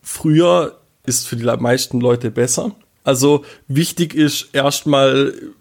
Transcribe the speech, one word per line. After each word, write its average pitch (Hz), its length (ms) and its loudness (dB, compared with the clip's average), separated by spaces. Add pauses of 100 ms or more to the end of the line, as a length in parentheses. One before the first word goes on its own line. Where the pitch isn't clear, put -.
früher 165 720 0 (280)
ist - 200 -4
für 120 120 -8
die 113 60 -8
le-, 117 120 0
meisten 120 460 -2
Leute 120 300 0
besser. 123 440 -2 (300)
Also, 143 400 2 (240)
wichtig 156 440 -2
ist 151 380 0
erstmal 139 840 0 (280)